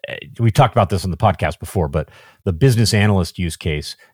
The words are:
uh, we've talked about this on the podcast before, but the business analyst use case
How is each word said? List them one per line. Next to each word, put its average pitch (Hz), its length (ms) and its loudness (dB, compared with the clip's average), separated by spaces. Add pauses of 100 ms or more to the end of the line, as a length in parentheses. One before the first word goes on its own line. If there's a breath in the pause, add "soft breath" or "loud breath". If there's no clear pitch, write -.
uh, - 80 -12 (220)
we've 117 140 2
talked 127 220 2
about 104 160 2
this 92 140 -4
on 92 60 -4
the 78 60 -6
podcast 85 420 0
before, 82 300 -4
but 73 220 -4 (340 loud breath)
the 98 80 -2
business 110 400 2
analyst 101 460 2
use 87 180 -4
case 76 400 -6 (180 soft breath)